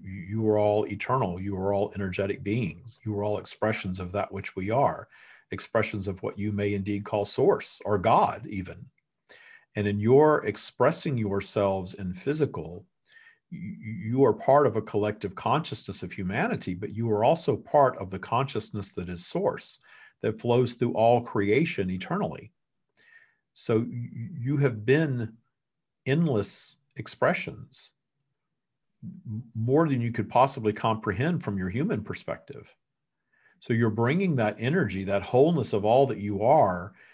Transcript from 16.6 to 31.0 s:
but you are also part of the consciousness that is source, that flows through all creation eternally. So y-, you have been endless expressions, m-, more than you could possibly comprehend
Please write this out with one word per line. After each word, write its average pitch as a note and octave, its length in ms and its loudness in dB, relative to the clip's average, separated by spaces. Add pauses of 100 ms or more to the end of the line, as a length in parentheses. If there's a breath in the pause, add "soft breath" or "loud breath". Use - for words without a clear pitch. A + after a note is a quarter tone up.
but F#2+ 200 -8
you A2+ 160 -2
are G#2 140 2
also D3 320 2
part C#3 420 4
of F#2+ 120 -8
the F#2+ 80 -6
consciousness A2 760 -4
that F2+ 160 -8
is F2 160 -6
source, - 540 -4 (420 loud breath)
that A2+ 200 -2
flows A#2+ 340 2
through - 180 0
all A#2 300 6
creation G#2+ 680 0
eternally. G#2+ 600 -6 (1000 soft breath)
So A#2 280 0
y-, A#2+ 300 -6 (280)
you C3+ 180 -2
have A2+ 300 0
been C3 480 2 (720)
endless C3+ 720 0 (200)
expressions, - 960 -4 (1120)
m-, A2+ 400 -12 (120)
more C3 320 4
than C3 140 0
you A#2 120 -2
could A2 180 -4
possibly A#2+ 420 2
comprehend A2 680 -2